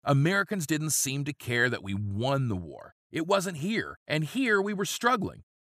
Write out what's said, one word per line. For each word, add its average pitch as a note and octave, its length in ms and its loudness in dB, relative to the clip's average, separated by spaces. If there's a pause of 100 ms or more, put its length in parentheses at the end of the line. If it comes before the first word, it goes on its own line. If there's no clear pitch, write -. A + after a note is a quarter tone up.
Americans E3 640 2
didn't D#3 220 0
seem C#3 340 0
to C#3+ 80 -4
care A#2+ 360 2
that A#2 140 -2
we G2 100 -4
won G#2+ 540 0
the A2 80 0
war. D#2 400 -8 (160)
It D#3+ 160 -4
wasn't F#3+ 300 0
here, D3+ 500 -4
and D#3 160 0
here G#3+ 400 2
we G#3 120 -2
were F#3+ 100 -2
struggling. A#3 580 -2 (240)